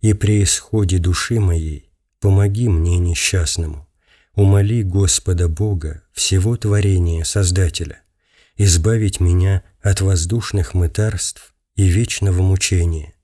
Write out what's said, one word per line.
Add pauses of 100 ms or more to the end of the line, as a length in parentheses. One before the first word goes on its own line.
И
при
исходе
души
моей (300)
помоги
мне
несчастному. (460)
Умоли
Господа
Бога, (100)
всего
творения
Создателя, (560)
избавить
меня (180)
от
воздушных
мытарств (220)
и
вечного
мучения